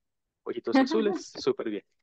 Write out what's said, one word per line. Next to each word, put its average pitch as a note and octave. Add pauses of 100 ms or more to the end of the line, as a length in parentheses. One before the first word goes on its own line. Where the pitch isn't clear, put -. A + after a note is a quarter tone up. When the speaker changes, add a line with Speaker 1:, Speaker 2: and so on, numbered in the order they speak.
(420)
Speaker 1:
ojitos -
azules, D4+
Speaker 2:
<laughs> -
Speaker 1:
súper B2+
bien. G2+ (180)